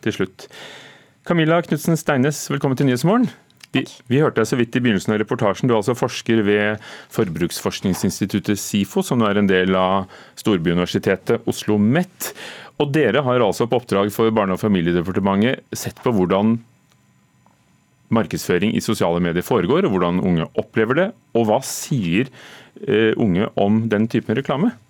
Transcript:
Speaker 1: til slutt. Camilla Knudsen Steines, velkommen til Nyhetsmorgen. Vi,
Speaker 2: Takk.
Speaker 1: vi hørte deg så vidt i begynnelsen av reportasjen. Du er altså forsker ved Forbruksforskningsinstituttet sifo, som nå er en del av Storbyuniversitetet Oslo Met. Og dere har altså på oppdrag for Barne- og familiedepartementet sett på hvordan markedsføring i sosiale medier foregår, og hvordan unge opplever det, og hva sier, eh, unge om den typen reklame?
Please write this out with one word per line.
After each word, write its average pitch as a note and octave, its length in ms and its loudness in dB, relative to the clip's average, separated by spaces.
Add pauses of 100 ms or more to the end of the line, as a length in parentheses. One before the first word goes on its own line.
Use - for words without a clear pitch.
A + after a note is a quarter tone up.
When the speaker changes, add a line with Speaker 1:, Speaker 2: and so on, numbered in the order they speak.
Speaker 1:
til - 100 -2
slutt. - 320 -6 (800)
Camilla E3 340 2
Knudsen D#3+ 400 -2
Steines, C#3+ 480 -2
velkommen C#3 300 -2
til C#3+ 100 2
Nyhetsmorgen. E3 400 2 (460)
Vi, C3 80 0
Speaker 2:
Takk. - 140 -14 (120)
Speaker 1:
vi B2+ 140 2
hørte B2+ 160 0
deg A2+ 100 2
så C#3+ 80 0
vidt A#2+ 220 0
i - 20 2
begynnelsen A2 320 0
av G#2+ 80 0
reportasjen. A2+ 480 0
Du A#2+ 60 4
er G#2+ 80 2
altså B2+ 160 0
forsker A2+ 480 0
ved G#2 320 2 (340)
Forbruksforskningsinstituttet F#2+ 1500 -2
sifo, A2 420 -2
som C3 160 -2
nå A2 80 4
er G2+ 140 2
en G2 80 2
del F#2 260 4
av F#2+ 300 2 (340)
Storbyuniversitetet F2+ 1080 0
Oslo G#2+ 320 -2
Met. C3+ 480 -2 (500)
Og C#3+ 140 -2
dere C3+ 320 2
har B2 180 2
altså G#2 240 0
på A#2+ 140 0
oppdrag G2+ 320 0
for A2+ 180 2
Barne- G2 240 0
og - 60 -6
familiedepartementet F#2+ 1040 0 (100)
sett - 240 -10
på B2+ 160 0
hvordan G2 400 2 (1600)
markedsføring F#2+ 580 0
i A2+ 140 -2
sosiale F2+ 340 0
medier F2 240 0
foregår, B2+ 400 2
og G#2+ 140 0
hvordan F2 260 0
unge E2 320 0
opplever A#2+ 460 0
det, G3+ 100 -2 (240)
og A2+ 140 2
hva A#2 100 2
sier, G#2+ 680 -2 (560)
eh, A2 320 2
unge G2 400 2
om G#2+ 320 2
den G#2+ 180 0
typen A2 300 -2
reklame? D3+ 400 -2 (120)